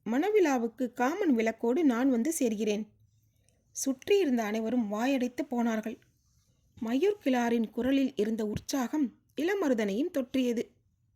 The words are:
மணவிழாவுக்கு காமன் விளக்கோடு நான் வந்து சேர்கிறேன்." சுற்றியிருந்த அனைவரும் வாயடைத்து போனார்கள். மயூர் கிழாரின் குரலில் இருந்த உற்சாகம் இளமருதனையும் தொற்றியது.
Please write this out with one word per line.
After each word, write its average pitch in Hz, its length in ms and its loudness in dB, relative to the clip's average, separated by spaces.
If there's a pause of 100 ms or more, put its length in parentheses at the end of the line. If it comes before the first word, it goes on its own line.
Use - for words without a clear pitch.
மணவிழாவுக்கு 262 880 0
காமன் 311 420 0
விளக்கோடு 233 480 0
நான் 254 260 2
வந்து 254 300 0
சேர்கிறேன்." 214 460 -2 (840)
சுற்றியிருந்த 269 720 0
அனைவரும் 220 500 -2
வாயடைத்து 247 480 -2
போனார்கள். 233 560 -4 (880)
மயூர் 302 340 2
கிழாரின் 240 500 0
குரலில் 262 460 0
இருந்த 220 300 -2
உற்சாகம் 254 680 -2 (280)
இளமருதனையும் 285 720 0
தொற்றியது. 247 580 -2 (460)